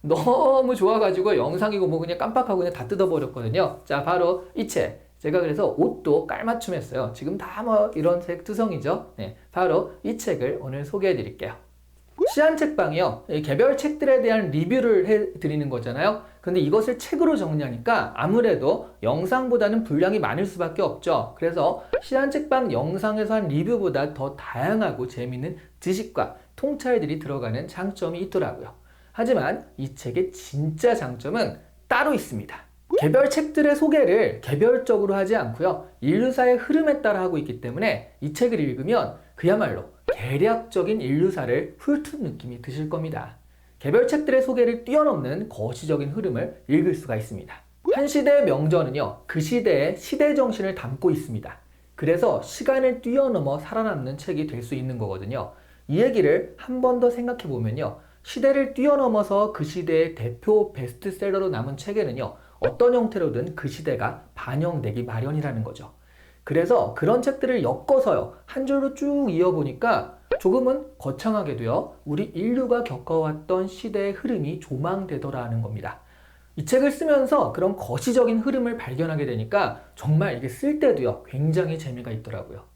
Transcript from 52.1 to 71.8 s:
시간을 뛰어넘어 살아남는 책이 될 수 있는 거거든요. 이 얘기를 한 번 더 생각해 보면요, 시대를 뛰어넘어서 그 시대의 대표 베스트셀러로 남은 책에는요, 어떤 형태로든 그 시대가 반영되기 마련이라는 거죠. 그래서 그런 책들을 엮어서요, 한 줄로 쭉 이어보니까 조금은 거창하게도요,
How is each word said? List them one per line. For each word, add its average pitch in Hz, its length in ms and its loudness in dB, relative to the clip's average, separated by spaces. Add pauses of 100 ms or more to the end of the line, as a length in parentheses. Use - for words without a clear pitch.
시간을 262 600 0
뛰어넘어 233 560 0
살아남는 151 600 -4
책이 156 300 -4
될 120 140 -8
수 117 140 -8
있는 127 220 -6
거거든요. 98 560 -6 (340)
이 160 140 2
얘기를 190 560 2
한 254 240 -6
번 247 180 2
더 240 100 6
생각해 240 340 -4
보면요, 120 560 -4 (240)
시대를 269 520 2
뛰어넘어서 214 760 4
그 151 120 -6
시대의 160 500 0
대표 - 600 2
베스트셀러로 190 760 -2
남은 135 280 -4
책에는요, 135 580 -4 (240)
어떤 247 340 4
형태로든 220 640 0
그 139 120 -8
시대가 - 580 -4 (100)
반영되기 120 680 -4
마련이라는 123 600 -4
거죠. - 300 -12 (500)
그래서 170 500 2
그런 233 300 2
책들을 254 400 0
엮어서요, 220 720 2 (120)
한 262 220 -6
줄로 277 260 0
쭉 285 380 0
이어보니까 165 880 0 (200)
조금은 254 460 2 (140)
거창하게도요, 156 960 -4 (100)